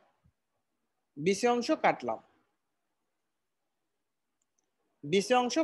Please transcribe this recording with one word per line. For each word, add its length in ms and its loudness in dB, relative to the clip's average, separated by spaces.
বিসি 380 -2
অংশ 140 -2
কাটলাম, 360 -2
বিসি 280 0
অংশ 220 -4